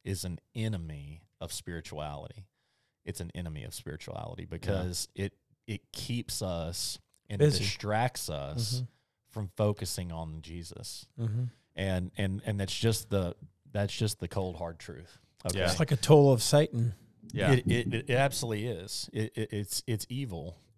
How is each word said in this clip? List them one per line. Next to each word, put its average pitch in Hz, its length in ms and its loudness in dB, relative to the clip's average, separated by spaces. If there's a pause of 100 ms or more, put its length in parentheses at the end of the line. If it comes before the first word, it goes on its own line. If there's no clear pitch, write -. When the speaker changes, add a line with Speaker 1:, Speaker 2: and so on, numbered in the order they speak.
Speaker 1:
is 98 180 -2
an 90 160 -6 (160)
enemy 82 680 -6 (180)
of 85 100 -10
spirituality. 78 960 -8 (580)
It's - 160 -8
an 85 160 -8
enemy 80 300 -8
of - 80 -12
spirituality - 720 -10
Speaker 2:
Yeah. 85 60 -12
Speaker 1:
because 92 640 -4
it, 98 200 -4 (340)
it - 240 -10
keeps - 500 -6
us 87 580 -4 (300)
and 101 100 -2
Speaker 3:
Busy. 147 200 6
Speaker 1:
distracts 104 720 0
us 85 460 -2
Speaker 3:
Mm-hmm. 127 80 -2 (480)
Speaker 1:
from 101 260 -6
focusing 98 560 0
on 80 280 -8
Jesus. - 640 -12 (140)
Speaker 3:
Mm-hmm. 113 240 0 (320)
Speaker 1:
And, 92 420 0
and, 98 280 0
and 101 140 0
that's 95 180 -2
just 110 320 2
the, 92 260 2 (380)
that's 101 200 0
just - 280 0
the 90 80 -4
cold, 92 260 -4
hard 85 240 -8
truth. - 380 -16 (280)
Okay? 95 140 0
Speaker 2:
Yeah. 90 60 4
Speaker 3:
It's 87 140 4
like 156 120 4
a 135 60 6
tool 143 340 10
of 120 100 6
Satan. 120 520 4 (400)
Speaker 2:
Yeah. 101 180 4
Speaker 1:
It, 127 160 6
it, 117 260 4
it 113 180 -2
absolutely 120 560 2
is. 98 460 -6
It, 110 220 -2
it, 110 180 -2
it's, 101 320 -4
it's 113 240 -2
evil, 92 480 -6 (200)